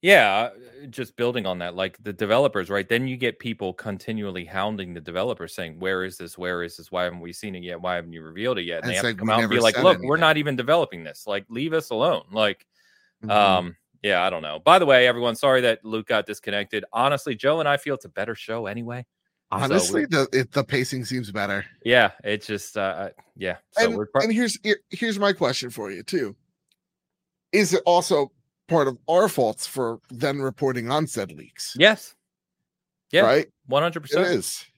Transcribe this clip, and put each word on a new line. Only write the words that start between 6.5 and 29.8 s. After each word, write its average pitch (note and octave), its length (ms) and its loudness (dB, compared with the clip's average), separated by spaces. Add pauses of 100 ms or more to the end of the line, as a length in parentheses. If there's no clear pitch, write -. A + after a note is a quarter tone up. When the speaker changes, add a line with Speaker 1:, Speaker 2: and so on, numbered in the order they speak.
Speaker 1:
is E2+ 160 -10
this? E2 120 -20
Why F2+ 140 -2
haven't F2 160 -6
we F2 140 -14
seen G2+ 200 -12
it F2+ 80 -14
yet? F2 200 -12
Why F2+ 140 -4
haven't E2+ 180 -10
you D#2+ 80 -16
revealed G2 360 -6
it F2+ 40 -6
yet?" E2+ 160 -6
And E2 60 -10
Speaker 2:
And - 80 -4
Speaker 1:
they F2+ 40 -2
have G2+ 80 -2
Speaker 2:
it's A#2+ 40 2
Speaker 1:
to - 40 -
Speaker 2:
like, G2 60 -8
Speaker 1:
come G#2 100 -6
Speaker 2:
"We A2 60 2
Speaker 1:
out A#2 60 4
and A2+ 100 0
be A#2 60 0
Speaker 2:
never A#2 60 2
Speaker 1:
like, A2+ 120 4
Speaker 2:
said B2 100 0
Speaker 1:
"Look, F#3 160 6
we're C3 140 -2
Speaker 2:
anything." D#3+ 60 0
Speaker 1:
not D#3 180 4
even D3 180 -2
developing B2 480 0
this. - 220 -16
Like, G2+ 240 -4
leave C#3+ 240 -6
us D#3+ 160 -4
alone." B2+ 420 0
Like, G#2 340 0 (560)
Speaker 2:
Mm-hmm. A2 80 -6
Speaker 1:
um, F#2 460 4 (260)
yeah, F#2+ 220 2
I F#2+ 60 2
don't F2 100 -6
know. D#2 200 -10
By E3 180 8
the F3 80 4
way, B2+ 200 8
everyone, A#2+ 300 0
sorry C3 240 4
that A#2 240 2
Luke A2 220 -6
got G#2+ 180 0
disconnected. G2+ 680 -6
Honestly, C3+ 420 0
Joe D3+ 240 0
and D3 80 0
I C#3+ 80 2
feel C#3 180 -4
it's - 120 -12
a - 20 -18
better G#2+ 260 -6
show A2+ 300 -8
anyway. A#2 400 -8 (460)
So F#2+ 140 -2
Speaker 2:
Honestly, F#3+ 360 0
Speaker 1:
we D4 60 -2
Speaker 2:
the, D3 260 0
it, B2+ 200 0
the C#3+ 120 0
pacing B2+ 400 -4
seems A#2+ 260 -6
better. G2+ 360 -4 (180)
Speaker 1:
Yeah, A#2 280 6 (120)
it's G#2 220 -4
just, G#2 320 -8
uh, - 20 -2
uh, F#2+ 300 -4 (260)
yeah. F#2 220 -6 (140)
So A3 160 2
Speaker 2:
And, A3+ 100 -2
Speaker 1:
we're G#3 80 -4
pro- C#3 160 0
Speaker 2:
and A3+ 100 0
here's, A#3 300 0
here, G#3 160 0 (100)
here's G#3+ 300 -4
my G3+ 160 2
question B2+ 340 -2
for G#2+ 220 -8
you, F2+ 120 -10
too. C3+ 320 -4 (1160)
Is F#3 220 4
it - 100 2
also E3+ 480 2 (360)
part D#3+ 180 4
of C3 100 -4 (120)
our F#3 200 4
faults A#2+ 380 0
for A#2 340 -4 (100)